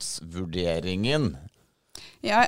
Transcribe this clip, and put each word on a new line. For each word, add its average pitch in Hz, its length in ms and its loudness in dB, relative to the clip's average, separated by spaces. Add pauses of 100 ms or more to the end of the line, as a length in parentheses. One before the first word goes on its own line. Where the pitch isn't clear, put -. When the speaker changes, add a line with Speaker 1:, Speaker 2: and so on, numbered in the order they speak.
(240)
Speaker 1:
aktsomhetsvurderingen? 90 1120 0 (880)
Speaker 2:
Ja, 214 220 4